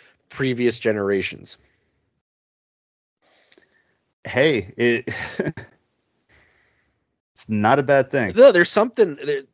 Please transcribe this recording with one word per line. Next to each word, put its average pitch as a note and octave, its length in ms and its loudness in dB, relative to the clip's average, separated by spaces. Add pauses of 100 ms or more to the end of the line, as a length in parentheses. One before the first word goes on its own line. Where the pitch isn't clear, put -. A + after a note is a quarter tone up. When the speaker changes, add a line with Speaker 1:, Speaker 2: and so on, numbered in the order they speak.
(280)
Speaker 1:
previous A#2+ 500 0
generations. G2+ 800 -4 (2750)
Speaker 2:
Hey, B2+ 500 0
it, A#2 300 0
<laughs> - 580 -8 (1700)
it's - 160 -16
not G#2+ 300 2
a C#3+ 40 0
bad C3+ 280 0
thing. A#2 260 -4
Speaker 1:
No, B3+ 160 8
there's F3 180 2
something G#3 460 0
there, C#3 260 -6 (120)